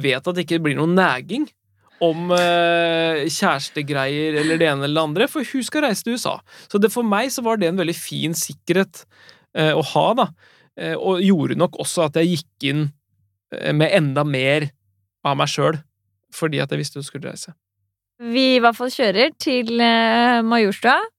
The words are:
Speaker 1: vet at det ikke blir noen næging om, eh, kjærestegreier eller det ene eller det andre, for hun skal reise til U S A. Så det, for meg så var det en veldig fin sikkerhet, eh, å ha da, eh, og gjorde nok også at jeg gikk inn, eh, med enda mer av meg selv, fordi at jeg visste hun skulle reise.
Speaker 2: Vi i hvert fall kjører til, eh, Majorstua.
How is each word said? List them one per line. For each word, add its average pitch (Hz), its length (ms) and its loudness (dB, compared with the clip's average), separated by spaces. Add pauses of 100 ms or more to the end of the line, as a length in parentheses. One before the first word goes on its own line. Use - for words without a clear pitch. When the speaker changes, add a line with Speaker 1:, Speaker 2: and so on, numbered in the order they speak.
(100)
Speaker 1:
vet 131 180 -2
at 180 80 -4
det 180 100 -4
ikke 170 160 0
blir 147 140 0
noen 160 200 0
næging 185 520 0 (520)
om, 170 320 0
eh, 170 1000 2
kjærestegreier 147 1080 -2
eller 160 180 0
det 165 100 4
ene 139 160 0
eller 147 100 -2
det 160 100 2
andre, 170 240 0
for 302 160 -4
hun 262 180 -6
skal 302 240 -4
reise 202 160 -2
til 233 120 -4
U - 40 -6
S - 80 -6
A. - 140 -6 (280)
Så 208 120 0
det, 208 120 6
for 240 140 -2
meg 214 240 0
så 262 140 -6
var 226 120 2
det 180 120 0
en 180 100 -2
veldig 165 180 -2
fin 147 380 -6
sikkerhet, - 720 -4 (500)
eh, 156 180 2
å 151 120 2
ha 160 300 2
da, 240 120 2 (500)
eh, 165 200 -6
og 185 260 0
gjorde 151 340 2
nok 165 220 0
også 156 280 -2
at 143 80 -4
jeg 165 240 2
gikk - 320 -8
inn, 147 220 -2 (600)
eh, - 200 -4
med 151 200 2
enda 147 320 2
mer 143 460 0 (540)
av 139 120 0
meg 147 120 0
selv, 151 320 -2 (520)
fordi 156 280 -4
at 143 100 -4
jeg 151 100 -4
visste 147 180 -10
hun 139 80 -12
skulle - 240 -12
reise. - 240 -18 (680)
Speaker 2:
Vi 254 360 2
i 240 40 4
hvert 233 160 4
fall 247 140 -4
kjører 240 480 2
til, 240 420 -2
eh, 233 640 4
Majorstua. 226 560 2 (200)